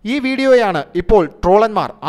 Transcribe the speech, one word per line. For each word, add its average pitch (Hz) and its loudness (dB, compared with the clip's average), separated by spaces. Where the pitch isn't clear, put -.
ഈ 277 -2
വീഡിയോയാണ് 254 0
ഇപ്പോൾ 202 2
ട്രോളന്മാർ 196 2